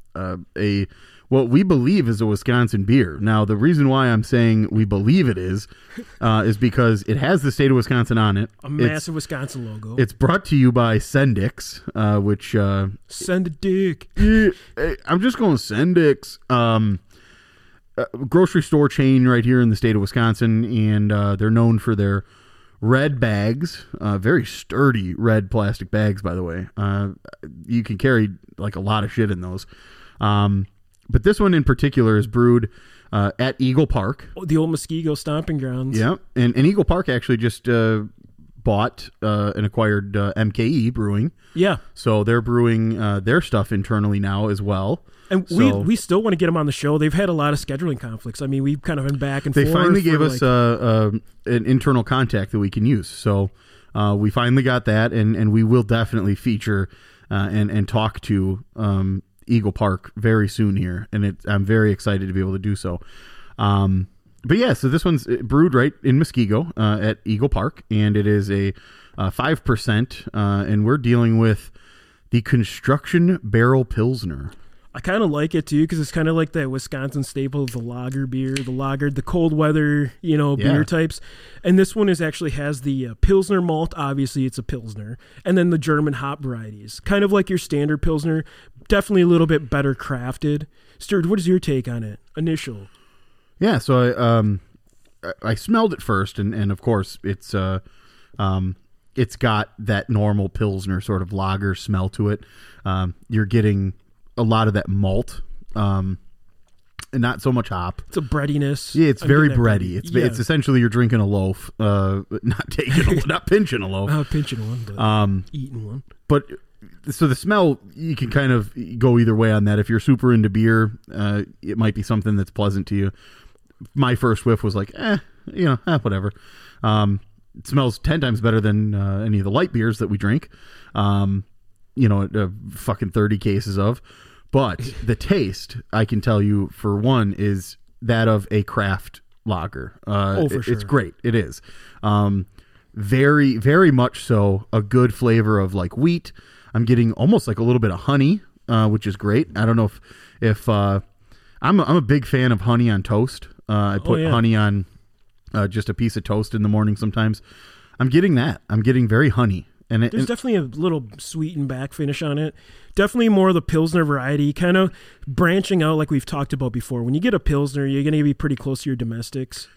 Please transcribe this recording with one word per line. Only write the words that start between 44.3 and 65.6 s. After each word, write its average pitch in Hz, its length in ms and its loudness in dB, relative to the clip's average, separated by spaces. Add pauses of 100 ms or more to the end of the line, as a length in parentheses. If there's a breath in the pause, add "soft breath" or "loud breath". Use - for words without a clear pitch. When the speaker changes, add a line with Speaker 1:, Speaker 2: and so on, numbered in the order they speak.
Speaker 1:
as 98 140 -4
well. 101 400 -4 (280 soft breath)
Speaker 2:
And 185 200 -2
we, 233 200 4
Speaker 1:
So 202 100 -2
Speaker 2:
we 208 160 0
still 190 260 0
wanna 208 140 0
get 170 120 0
'em 170 80 0
on 151 100 0
the 143 60 -2
show. 147 240 -2
They've 151 160 0
had 190 160 0
a 175 40 -2
lot 147 220 0
of 143 40 -2
scheduling 143 400 -6
conflicts. 113 420 -12
I 139 60 -6
mean, 135 160 -2
we've 139 200 -2
kind 151 180 -4
of 135 60 -4
been 143 120 -2
back 139 280 -4
and 139 80 -2
Speaker 1:
They 139 100 4
Speaker 2:
forth 160 100 2
Speaker 1:
finally 180 280 4
gave 160 160 2
Speaker 2:
for, 143 60 4
Speaker 1:
us, 131 160 0
Speaker 2:
like - 20 2
Speaker 1:
uh, 131 40 4
uh, 117 640 4 (360)
an 117 200 0
internal 131 380 2
contact 120 480 -2
that 110 80 -2
we 101 100 0
can 107 160 0
use. 113 220 0
So, 98 420 -2 (440 soft breath)
uh, 104 240 0
we 104 120 2
finally 123 320 2
got 123 220 0
that, 110 280 2
and, 110 220 2
and 107 160 2
we 110 140 4
will 120 180 4
definitely 110 540 0
feature, 107 520 -2 (420 soft breath)
uh, 101 200 -2
and, 104 200 0
and 104 180 0
talk 110 340 -2
to, 95 400 -2 (140)
um, 98 460 -2 (260)
Eagle 104 240 0
Park 98 440 -4
very 110 320 2
soon 101 280 0
here, 90 360 -6
and 104 120 -2
it, 98 120 -2 (120)
I'm 98 160 0
very 107 260 4
excited 98 380 -2
to 90 40 -6
be 95 80 -2
able 95 120 -2
to 95 80 -4
do 101 160 -2
so. 90 240 -8 (580 loud breath)
Um, 98 480 2 (380)
but 139 140 2
yeah, 240 140 2
so - 160 0
this 147 160 0
one's, 165 220 0
uh, 120 160 -2
brewed 139 320 4